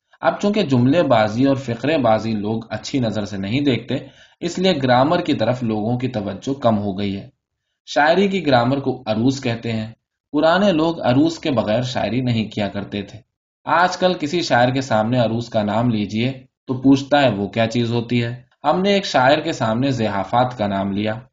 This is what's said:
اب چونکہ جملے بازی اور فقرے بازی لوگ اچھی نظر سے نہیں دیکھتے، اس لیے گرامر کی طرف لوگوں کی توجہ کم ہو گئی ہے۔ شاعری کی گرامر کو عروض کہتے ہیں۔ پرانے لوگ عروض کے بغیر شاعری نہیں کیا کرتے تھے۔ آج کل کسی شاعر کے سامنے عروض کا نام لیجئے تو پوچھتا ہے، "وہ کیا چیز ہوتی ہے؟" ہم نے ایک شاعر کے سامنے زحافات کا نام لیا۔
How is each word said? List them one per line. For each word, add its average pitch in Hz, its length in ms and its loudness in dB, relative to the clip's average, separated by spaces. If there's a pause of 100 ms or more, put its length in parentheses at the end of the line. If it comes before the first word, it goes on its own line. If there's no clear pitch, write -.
(200)
اب 170 200 0
چونکہ 208 220 0
جملے 135 400 4
بازی 117 420 2
اور 139 120 4
فقرے 127 420 -2
بازی 110 340 2
لوگ 107 280 -4 (100)
اچھی 110 280 -6
نظر 107 260 -2
سے 101 120 -8
نہیں 101 240 -2
دیکھتے، 127 340 -2 (460)
اس 170 180 -6
لیے 185 140 2 (100)
گرامر 131 380 4
کی 151 140 -2
طرف 127 280 0
لوگوں 110 360 -2
کی 123 100 -4
توجہ 101 520 -6
کم 110 180 2
ہو 101 200 -4
گئی 101 180 -4
ہے۔ 95 120 -14 (580)
شاعری 170 420 2
کی 190 180 -4
گرامر 131 340 2
کو 131 260 -4
عروض 113 340 0
کہتے 117 320 -4
ہیں۔ 110 200 -6 (400)
پرانے 170 400 2
لوگ 165 280 0
عروض 147 380 2
کے 165 120 -4
بغیر 110 320 0
شاعری 110 380 -2
نہیں 117 280 -2
کیا 104 200 -4
کرتے 101 340 -8
تھے۔ - 160 -16 (460)
آج 170 320 2
کل 185 240 2
کسی 156 220 -2
شاعر 123 260 4
کے 131 120 0
سامنے 117 380 0
عروض 117 300 0
کا 110 140 0
نام 110 280 0
لیجئے 107 420 -2 (340)
تو 131 80 -4
پوچھتا 135 480 4
ہے، 127 80 4
"وہ 98 180 -2
کیا 113 180 0
چیز 117 260 -2
ہوتی 120 320 0
ہے؟" 120 180 -8 (220)
ہم 175 160 2
نے 202 120 2
ایک 196 140 0
شاعر 139 340 4
کے 160 120 -4
سامنے 123 380 0
زحافات 117 680 0
کا 104 80 0
نام 98 260 -2
لیا۔ 107 200 -2 (200)